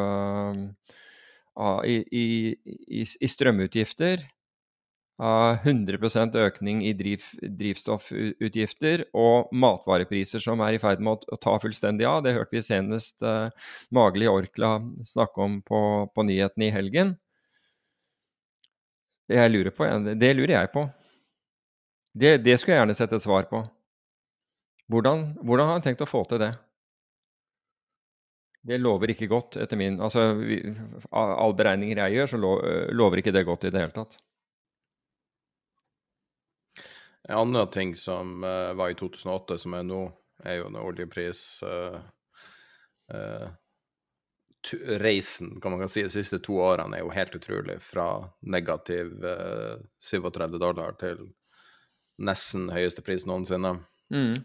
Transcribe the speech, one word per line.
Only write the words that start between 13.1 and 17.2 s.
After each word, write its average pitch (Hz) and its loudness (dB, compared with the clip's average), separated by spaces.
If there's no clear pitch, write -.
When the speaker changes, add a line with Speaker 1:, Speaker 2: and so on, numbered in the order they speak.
Speaker 1:
eh, 110 -2
Magli 110 6
Orkla 107 0
snakke 110 0
om 101 0
på, 107 0
på 110 2
nyhetene 98 2
i - 0
helgen. 107 0